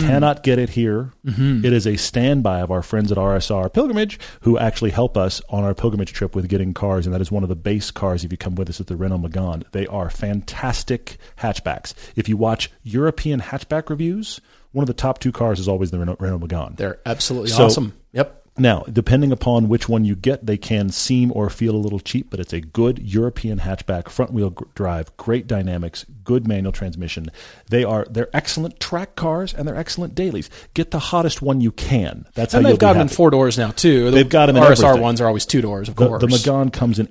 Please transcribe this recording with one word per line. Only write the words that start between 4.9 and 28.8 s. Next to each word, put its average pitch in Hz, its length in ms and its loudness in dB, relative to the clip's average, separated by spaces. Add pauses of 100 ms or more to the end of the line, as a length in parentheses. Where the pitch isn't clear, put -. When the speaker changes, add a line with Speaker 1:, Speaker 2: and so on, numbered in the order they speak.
Speaker 1:
help 120 260 0
us 95 320 -2
on 101 140 -2
our 98 100 0
pilgrimage 104 400 -2
trip - 200 -4
with 92 140 -2
getting 95 240 -2
cars, 95 320 -2
and 90 100 -2
that 92 60 -2
is 92 100 -4
one 104 120 -2
of 92 80 -4
the 87 60 -4
base 101 340 -4
cars 90 340 -4
if 82 80 -8
you 87 60 -8
come 92 160 -6
with 90 160 -6
us 85 100 -10
at 87 60 -8
the 90 100 -8
Renault 92 220 -2
Megane. 85 540 -6
They 98 160 -4
are 95 200 -6 (480)
fantastic - 640 -6 (240)
hatchbacks. - 500 -6 (220)
If 110 140 -2
you 110 100 0
watch 113 320 -2 (120)
European 139 580 -2
hatchback - 500 -6
reviews, 175 500 -6 (320)
one 139 100 0
of 139 60 2
the 123 60 -2
top 131 240 -2
two 127 140 -2
cars 110 260 0
is 92 100 -4
always 95 220 0
the 87 80 -4
Renault, 87 220 -4
Renault 92 200 -2
Megane. 82 360 -6
Speaker 2:
They're 98 280 -6
absolutely 117 460 -4
Speaker 1:
So, 113 160 6
Speaker 2:
awesome. 110 260 2 (200)
Yep. - 320 -4 (140)
Speaker 1:
now, 117 320 4
depending 131 420 2
upon 117 360 2
which 113 200 0
one 113 180 2
you 101 100 0
get, 127 300 -2
they 107 100 0
can 101 340 -2
seem 123 440 0
or 104 160 -2
feel 113 240 -2
a 107 40 0
little 101 220 -4
cheap, - 300 -6
but 90 100 -8
it's 87 140 -10
a 82 60 -4
good 117 380 0
European 110 600 -2
hatchback, 92 500 -4
front-wheel 110 420 -2
gr-, - 140 -14 (100)
drive, 85 440 -6
great 117 280 -2
dynamics, 90 600 -6 (180)
good 120 240 0
manual 95 240 -2
transmission. 85 580 -8 (400)
They 120 140 2
are, 107 260 -2
they're 117 240 -6
excellent - 460 -6